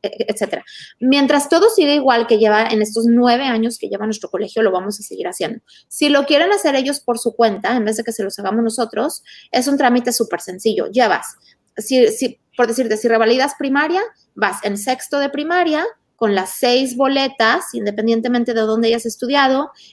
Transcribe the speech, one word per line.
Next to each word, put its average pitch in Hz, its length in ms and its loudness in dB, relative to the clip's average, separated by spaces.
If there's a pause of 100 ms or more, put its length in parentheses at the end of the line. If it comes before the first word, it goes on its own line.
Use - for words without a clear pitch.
e-, - 280 -6
etcétera. - 320 -6 (360)
Mientras 285 500 2
todo 349 220 6
siga 311 200 4
igual 254 360 2
que 226 100 4
lleva 214 300 4
en 214 160 2
estos 226 240 -2
nueve 240 380 4
años 233 340 -2
que 202 100 -6
lleva 196 160 -6
nuestro 214 240 -6
colegio, 220 320 -4
lo 185 100 2
vamos 196 280 -4
a - 20 -20
seguir 185 260 -8
haciendo. 180 340 -6 (260)
Si 294 220 0
lo 277 180 4
quieren 311 240 4
hacer 349 240 0
ellos 269 240 -2
por 240 180 -4
su 226 180 -4
cuenta, 214 400 0
en 233 100 0
vez 214 120 -2
de 233 60 -6
que 233 80 -8
se 220 120 -6
los 196 140 -8
hagamos 208 260 -2
nosotros, 226 600 -4 (280)
es 254 160 0
un 285 100 2
trámite 240 360 2
súper 214 280 -4
sencillo. 190 500 -4
Llevas, 214 440 0 (420)
si, 247 320 4
si, - 300 -4 (160)
por 240 120 2
decirte, 226 280 -2
si 214 120 -2
revalidas 240 500 2
primaria, 311 460 0 (320)
vas 196 260 -2
en 202 160 -4
sexto 254 400 -4
de 285 120 0
primaria, 311 540 -2 (320)
con 208 180 0
las 190 220 -2
seis 247 420 0
boletas, 269 800 0
independientemente 226 800 -2
de 220 60 0
dónde 220 260 0
hayas 233 180 0
estudiado, 262 640 0 (240)